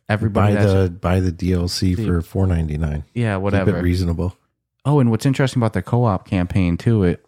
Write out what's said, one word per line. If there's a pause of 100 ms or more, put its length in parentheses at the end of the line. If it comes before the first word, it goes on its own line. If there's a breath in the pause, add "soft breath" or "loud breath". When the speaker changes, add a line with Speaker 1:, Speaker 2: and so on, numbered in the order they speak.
Speaker 1:
everybody
Speaker 2:
Buy
Speaker 1:
that's
Speaker 2:
the,
buy
the
D
L
C
Speaker 1:
See.
Speaker 2:
for
four
ninety-nine. (100)
Speaker 1:
Yeah,
Speaker 2:
Keep
it
Speaker 1:
whatever.
Speaker 2:
reasonable. (500)
Speaker 1:
Oh,
and
what's
interesting
about
the
co-op
campaign
too,
it,